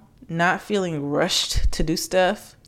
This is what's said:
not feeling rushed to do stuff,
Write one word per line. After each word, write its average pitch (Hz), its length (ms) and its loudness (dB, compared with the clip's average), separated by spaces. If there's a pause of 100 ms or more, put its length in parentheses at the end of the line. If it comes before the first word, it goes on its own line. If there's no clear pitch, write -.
(280)
not 170 320 0
feeling 170 500 -2
rushed - 640 2
to - 100 -2
do 160 140 0
stuff, 185 600 -2 (120)